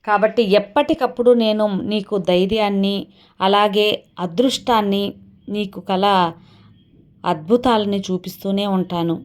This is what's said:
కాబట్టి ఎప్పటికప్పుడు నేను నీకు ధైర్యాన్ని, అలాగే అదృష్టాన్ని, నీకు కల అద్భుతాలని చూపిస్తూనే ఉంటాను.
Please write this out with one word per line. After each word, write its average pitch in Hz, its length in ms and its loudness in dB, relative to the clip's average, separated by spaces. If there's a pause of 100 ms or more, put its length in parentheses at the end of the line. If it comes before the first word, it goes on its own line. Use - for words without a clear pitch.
కాబట్టి 208 460 2
ఎప్పటికప్పుడు 247 800 2
నేను 214 340 2 (160)
నీకు 208 360 -4
ధైర్యాన్ని, 196 800 0 (440)
అలాగే 202 480 2 (320)
అదృష్టాన్ని, 202 840 0 (460)
నీకు 202 300 -8
కల 190 260 -2 (1160)
అద్భుతాలని 202 760 0
చూపిస్తూనే 190 680 -6
ఉంటాను. 175 580 -2